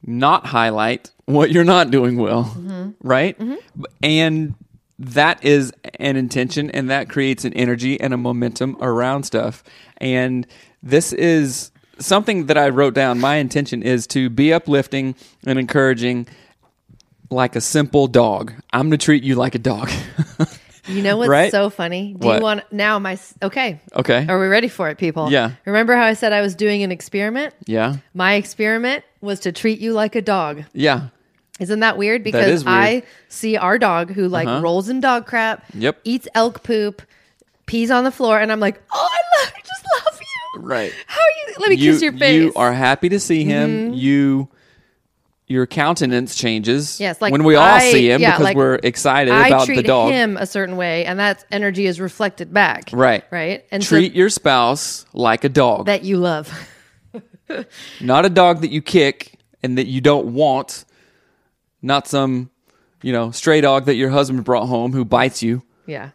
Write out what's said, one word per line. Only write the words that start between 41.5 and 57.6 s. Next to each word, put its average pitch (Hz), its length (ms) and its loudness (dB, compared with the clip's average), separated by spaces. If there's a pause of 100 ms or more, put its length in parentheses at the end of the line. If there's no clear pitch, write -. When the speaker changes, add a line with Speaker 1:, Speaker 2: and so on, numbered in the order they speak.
Speaker 2:
Let 415 100 0
me 392 80 6
Speaker 1:
You, 302 160 4
Speaker 2:
kiss 311 80 2
your 311 100 0
Speaker 1:
you 254 80 -12
Speaker 2:
face. 262 380 4
Speaker 1:
are 120 160 2
happy 131 340 2
to 196 140 0
see 160 240 0
him. 226 460 -2
Speaker 2:
Mm-hmm. - 20 -6
Speaker 1:
You, 139 560 2 (960)
your 127 220 0
countenance 143 680 -2
changes 120 640 -2
Speaker 2:
Yes, 185 200 -6
like, 208 100 0
Speaker 1:
when 147 120 2
we 156 120 8
all 147 80 8
Speaker 2:
I, 240 280 6
Speaker 1:
see 123 180 6
him 123 120 4
Speaker 2:
yeah, 165 100 4
Speaker 1:
because 160 140 4
Speaker 2:
like, 196 120 2
Speaker 1:
we're 135 180 4
excited 131 580 0
Speaker 2:
I 165 160 6
Speaker 1:
about 135 160 4
Speaker 2:
treat 127 100 -2
Speaker 1:
the 127 80 0
dog. 127 280 4
Speaker 2:
him 226 260 0
a - 100 -4
certain 185 300 -6
way, 170 280 -4
and 180 140 -6
that 202 320 -2
energy 202 340 -2
is 175 140 -2
reflected 180 540 -6
back. 180 400 0
Speaker 1:
Right. 120 360 2
Speaker 2:
Right? 175 400 -6
And 202 140 -6
so - 60 -6
Speaker 1:
Treat 170 240 4
your 185 160 4
spouse 131 840 0
like 113 300 0
a 139 60 2
dog. 123 380 2
Speaker 2:
that 202 180 -2
you 190 120 -2
love. 165 320 -2 (640)
<laughs> - 880 -16